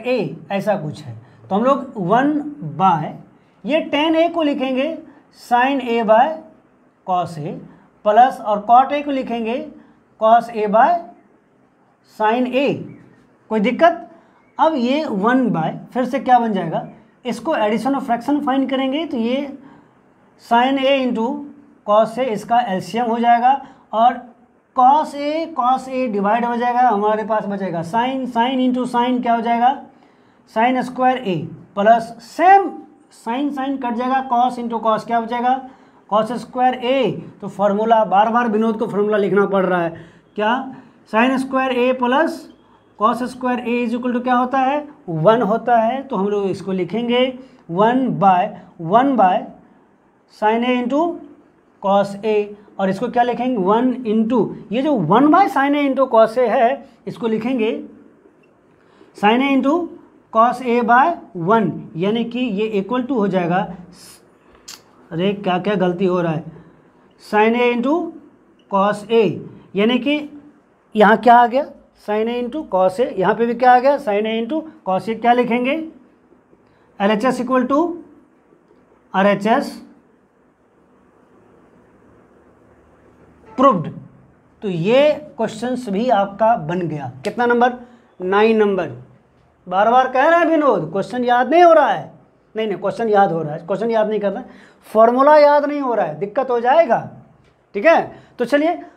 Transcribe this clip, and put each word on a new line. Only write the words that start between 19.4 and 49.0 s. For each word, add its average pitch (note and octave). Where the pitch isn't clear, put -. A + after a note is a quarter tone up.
sin B3
A C4+
into A#3
cos G#3+
A B3+
इसका A3+
एलसीएम G#3
हो A#3
जाएगा A#3+
और A#3+
cos C4+
A, D4+
cos B3+
A B3+
डिवाइड G#3
हो A#3+
जाएगा, B3
हमारे G#3+
पास G#3+
बचेगा F#3
sin, B3
sin B3+
into B3
sin B3
क्या A#3
हो A#3
जाएगा, A#3
sin B3
square B3+
A F#3
प्लस A3+
सेम F#4
sin, C4+
sin C4+
कट A#3+
जाएगा, B3+
cos A#3+
into A#3
cos G#3+
क्या A#3
बचेगा, B3
cos G#3+
square B3+
A। B3
तो G3+
formula G#3+
बार G3
बार A#3
विनोद A3
को A#3+
formula G#3
लिखना G3+
पड़ F#3+
रहा F3+
है, E3
क्या, A#3+
sin B3+
square C4
A B3
plus B3+
cos A#3
square B3
A A#3+
is A#3+
equal B3
to A#3+
क्या B3+
होता B3+
है, C#4+
वन F#3
होता A3+
है। A#3
तो C4+
हम G3
लोग G3+
इसको F#3+
लिखेंगे A3+
one A3+
by, F#3+
one A#3+